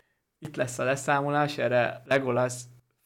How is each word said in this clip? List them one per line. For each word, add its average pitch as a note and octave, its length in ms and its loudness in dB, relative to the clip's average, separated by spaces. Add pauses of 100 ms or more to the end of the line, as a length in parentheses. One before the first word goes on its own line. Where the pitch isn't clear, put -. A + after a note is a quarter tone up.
(400)
itt - 160 -14
lesz C3 240 -4
a C3 40 -2
leszámolás, C#3+ 760 0
erre B2 480 2
Legolas B2+ 480 2 (520)